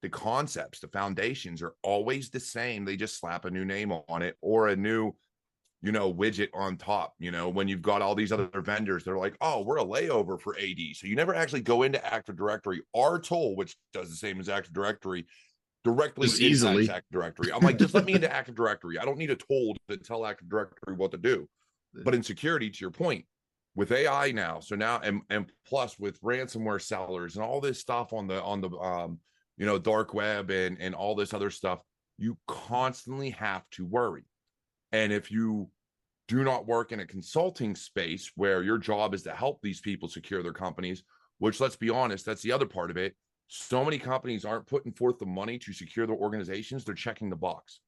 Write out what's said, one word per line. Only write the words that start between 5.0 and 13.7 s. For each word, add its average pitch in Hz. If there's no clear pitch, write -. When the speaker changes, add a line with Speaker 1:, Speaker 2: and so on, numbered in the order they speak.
Speaker 1:
you 101
know, 101
widget 101
on 95
top. 98
You 87
know, 87
when 98
you've 98
got 101
all 98
these 104
other 95
vendors, 98
they're 95
like, 98
"Oh, 139
we're 139
a 123
layover 107
for -
A 190
D." 78
So -
you 104
never 170
actually 156
go 120
into 131
Active 110
Directory. 101
Our 147
tool, 165
which 92